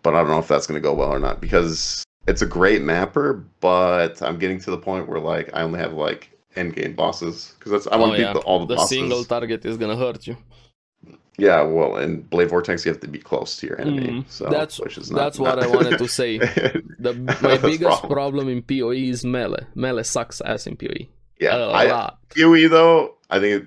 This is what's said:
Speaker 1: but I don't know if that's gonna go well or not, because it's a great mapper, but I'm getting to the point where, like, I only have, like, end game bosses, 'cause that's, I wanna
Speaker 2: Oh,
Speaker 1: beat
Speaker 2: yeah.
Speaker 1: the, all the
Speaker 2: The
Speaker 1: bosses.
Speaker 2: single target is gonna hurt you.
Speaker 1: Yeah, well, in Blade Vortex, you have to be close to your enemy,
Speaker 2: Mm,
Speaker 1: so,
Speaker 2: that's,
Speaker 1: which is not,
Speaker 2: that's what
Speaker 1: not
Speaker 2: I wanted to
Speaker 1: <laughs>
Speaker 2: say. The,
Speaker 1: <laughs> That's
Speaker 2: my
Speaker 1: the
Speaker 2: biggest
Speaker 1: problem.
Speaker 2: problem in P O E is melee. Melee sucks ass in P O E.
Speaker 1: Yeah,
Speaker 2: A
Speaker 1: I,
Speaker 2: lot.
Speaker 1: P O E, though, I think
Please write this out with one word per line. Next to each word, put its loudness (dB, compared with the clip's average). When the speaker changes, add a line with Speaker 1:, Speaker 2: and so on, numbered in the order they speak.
Speaker 1:
but 4
I 4
don't 4
know 4
if -4
that's 2
gonna -4
go 2
well 0
or -2
not, -2
because -2
it's 0
a 2
great 2
mapper, -2
but 2
I'm -4
getting -2
to -8
the -4
point -6
where, -6
like, -4
I -2
only -4
have, -6
like, -6
end -6
game -6
bosses, -6
'cause -8
that's, -2
I 0
wanna 4
Speaker 2:
Oh, 0
Speaker 1:
beat 2
Speaker 2:
yeah. -2
Speaker 1:
the, 0
all 0
the -4
Speaker 2:
The -2
Speaker 1:
bosses. 2
Speaker 2:
single -2
target -6
is -4
gonna -2
hurt -4
you. -10
Speaker 1:
Yeah, 6
well, 2
in -4
Blade 2
Vortex, -2
you 2
have -6
to -14
be -12
close -6
to -10
your -8
enemy, -2
Speaker 2:
Mm, -8
Speaker 1:
so, -10
Speaker 2:
that's, -2
Speaker 1:
which -10
is -16
not, -4
Speaker 2:
that's -4
what 0
Speaker 1:
not 0
Speaker 2:
I 0
wanted 2
to -2
Speaker 1:
<laughs> -4
Speaker 2:
say. 0
The, 0
Speaker 1:
<laughs> -8
That's -2
Speaker 2:
my 4
Speaker 1:
the 2
Speaker 2:
biggest 0
Speaker 1:
problem. -6
Speaker 2:
problem -2
in -4
P -4
O -2
E -2
is -6
melee. -2
Melee -2
sucks -6
ass -4
in -10
P -10
O -6
E. -10
Speaker 1:
Yeah, 2
Speaker 2:
A -2
Speaker 1:
I, 2
Speaker 2:
lot. -4
Speaker 1:
P 0
O 8
E, 8
though, 6
I 2
think 2